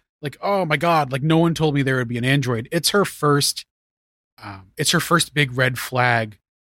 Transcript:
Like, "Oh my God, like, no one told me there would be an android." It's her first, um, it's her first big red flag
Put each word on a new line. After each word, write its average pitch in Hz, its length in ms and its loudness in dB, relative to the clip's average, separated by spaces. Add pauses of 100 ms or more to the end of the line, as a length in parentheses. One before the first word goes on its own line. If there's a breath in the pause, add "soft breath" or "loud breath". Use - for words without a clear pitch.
(220)
Like, 143 200 -8
"Oh 190 240 0
my 156 100 0
God, 151 380 0
like, 131 100 -4
no 160 140 4
one 170 160 2
told 156 200 0
me 143 80 2
there 131 140 0
would 123 140 -2
be 120 80 -4
an 120 80 -2
android." 127 440 0
It's 165 200 -2
her 202 160 2
first, - 600 -2 (800)
um, 101 320 -16
it's - 160 -2
her 170 80 4
first - 340 0
big 135 240 0
red 127 220 0
flag 120 580 0 (300)